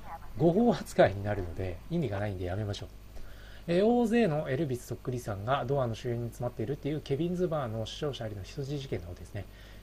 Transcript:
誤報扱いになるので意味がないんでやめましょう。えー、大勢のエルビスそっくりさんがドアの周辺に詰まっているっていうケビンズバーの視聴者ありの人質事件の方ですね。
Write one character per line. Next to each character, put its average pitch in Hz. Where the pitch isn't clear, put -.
誤 165
報 233
扱 -
い 95
に 98
な 104
る 101
の 87
で 92
意 165
味 143
が 98
な 104
い 104
ん 92
で 90
や 90
め 107
ま 101
し -
ょ 98
う。 -
え 175
ー、 214
大 240
勢 226
の 156
エ 131
ル 160
ビ 127
ス -
そ -
っ -
く -
り 123
さ 113
ん 98
が 127
ド 139
ア 123
の 113
周 123
辺 120
に 117
詰 -
ま 120
っ -
て 120
い 110
る 135
っ 147
て -
い 151
う 143
ケ 143
ビ 165
ン 180
ズ 180
バ 151
ー -
の 110
視 -
聴 147
者 120
あ 110
り 107
の 101
人 -
質 143
事 135
件 104
の 87
方 87
で -
す -
ね。 98